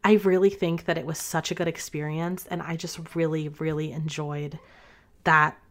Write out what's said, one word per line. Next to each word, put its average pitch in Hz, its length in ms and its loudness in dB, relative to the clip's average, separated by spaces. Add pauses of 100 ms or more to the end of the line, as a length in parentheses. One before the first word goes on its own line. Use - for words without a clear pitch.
I 202 100 8
really 190 360 6
think 170 360 -2
that 170 120 0
it 160 80 -8
was 156 140 -6
such - 320 -4
a 165 40 -4
good 170 140 -2
experience, 160 760 -6
and 170 140 -6
I 156 140 -6
just 165 400 -10
really, 160 320 0
really 156 460 -4
enjoyed 151 680 -6 (640)
that 156 340 6 (140)